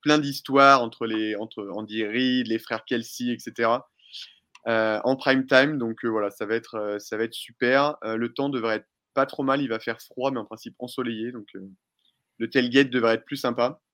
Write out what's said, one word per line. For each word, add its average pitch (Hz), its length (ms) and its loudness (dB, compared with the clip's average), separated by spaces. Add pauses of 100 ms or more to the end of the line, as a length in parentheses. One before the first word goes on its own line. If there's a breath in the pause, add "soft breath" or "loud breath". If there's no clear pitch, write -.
plein 151 180 4
d'histoires 139 640 6
entre 113 240 -6
les, 110 300 -2
entre 107 360 -10
Andy 107 320 -6
Reid, 127 440 0
les 113 100 0
frères 113 280 -8
Kelce, 120 340 -6
et 120 180 -4
cetera, 117 520 -2 (760 loud breath)
euh, 110 380 2
en 131 120 2
prime 131 300 0
time. 139 320 4
Donc, 113 260 -6
euh, 120 40 0
voilà, 107 220 0
ça 104 160 -10
va 107 80 -2
être, 113 220 -6
euh, 104 220 -4
ça 107 200 -10
va 113 60 0
être 117 100 -8
super. 135 680 0
Euh, 110 120 -4
le 120 160 -4
temps 139 160 -4
devrait 113 280 -2
être 113 120 -10 (260)
pas 135 120 2
trop - 160 -8
mal. 135 180 2
Il 135 80 -4
va 113 100 -4
faire 110 220 -8
froid, 131 300 -6
mais 127 100 -4
en 104 60 -10
principe 110 320 -16
ensoleillé. 120 520 -6
Donc, 113 240 -16
euh, 95 60 -14 (760)
le 113 100 -4
tailgate 131 400 4
devrait 117 280 2
être - 100 -8
plus 143 100 -10
sympa. 123 460 -2 (120)